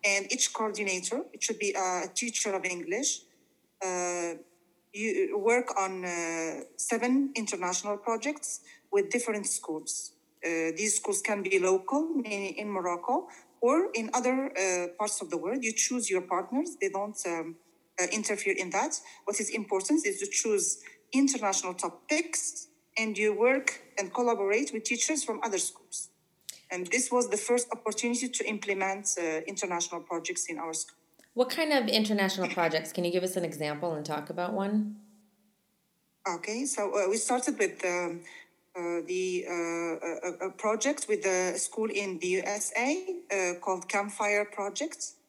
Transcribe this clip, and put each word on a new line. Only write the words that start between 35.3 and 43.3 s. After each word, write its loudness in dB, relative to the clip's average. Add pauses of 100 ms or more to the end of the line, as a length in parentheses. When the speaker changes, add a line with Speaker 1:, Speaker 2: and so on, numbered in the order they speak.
Speaker 1:
Okay, -2
so, -2 (120)
uh, 2
we 2
started 0
with, 0
um, 0 (520)
uh, -2
the, 0
uh, -2
a, -2 (120)
a, -4
a -4
project 0
with 2
a 2
school -2
in -2
the -2 (120)
U 0
S -2
A, 2
uh, 0